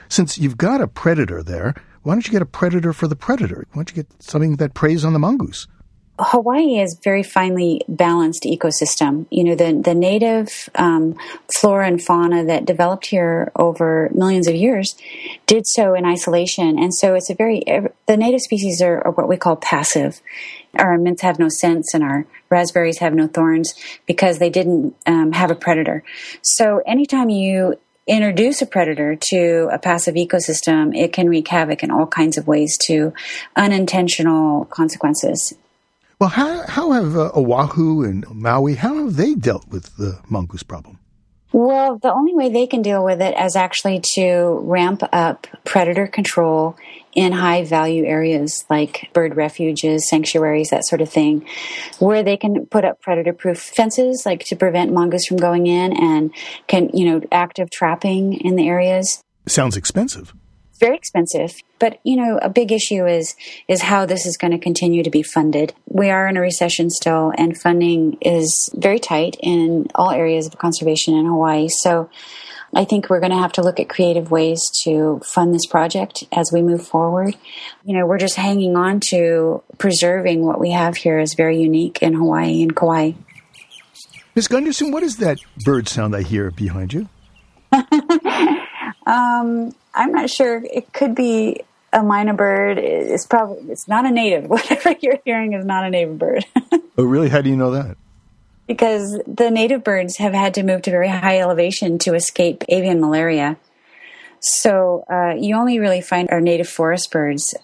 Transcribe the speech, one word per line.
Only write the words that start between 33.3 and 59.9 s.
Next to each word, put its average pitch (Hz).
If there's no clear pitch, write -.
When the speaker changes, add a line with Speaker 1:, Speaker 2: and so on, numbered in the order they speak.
Speaker 2:
unintentional 175
consequences. -
Speaker 1:
Well, 190
how, 302
how 320
have, 170
uh, 160
Oahu 147
and 101
Maui, 120
how 240
have 269
they 247
dealt 120
with -
the 98
mongoose 92
problem? -
Speaker 2:
Well, 262
the 208
only 294
way 269
they 240
can 247
deal 202
with 185
it 190
is 185
actually 185
to 175
ramp 180
up 165
predator 185
control 165
in 180
high 180
value 160
areas 156
like 151
bird 165
refuges, 156
sanctuaries, 156
that -
sort 160
of 156
thing, 151
where 208
they 202
can 202
put 208
up -
predator 170
proof 175
fences, 254
like, 180
to 180
prevent 175
mongoose 175
from 185
going 175
in, 175
and 156
can, 180
you 185
know, 160
active 175
trapping 190
in 185
the 170
areas. 185
Speaker 1:
Sounds 123
expensive. 101